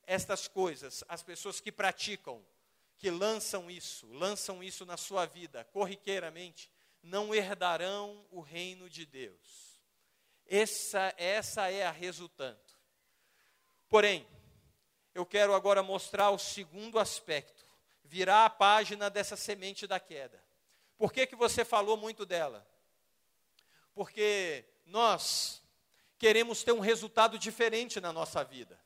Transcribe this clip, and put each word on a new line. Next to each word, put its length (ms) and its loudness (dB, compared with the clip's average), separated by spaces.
Estas 420 -2
coisas, 580 -4
as 160 -12
pessoas 380 -10
que 100 -12
praticam, 720 -4
que 120 -2
lançam 600 -4
isso, 360 -14
lançam 580 -6
isso 200 -14
na 120 -12
sua 300 -4
vida, 400 -14
corriqueiramente, 1040 -8
não 320 -2
herdarão 960 -2
o 100 -14
reino 480 -12
de 180 -14
Deus. 720 -18
Essa, 680 0
essa 540 -2
é 160 -2
a 40 -2
resultante. 880 -12
Porém, 380 6
eu 100 -4
quero 300 4
agora 280 4
mostrar 480 0
o 80 2
segundo 600 -6
aspecto, 640 -4
virar 440 6
a 40 4
página 580 4
dessa 280 -4
semente 500 -8
da 140 -4
queda. 440 -16
Por 160 0
que 140 0
que 100 -8
você 280 2
falou 320 2
muito 280 -8
dela? 420 -4
Porque 720 -2
nós 760 2
queremos 440 4
ter 100 4
um 80 2
resultado 580 4
diferente 600 -2
na 120 -4
nossa 320 -4
vida. 420 -16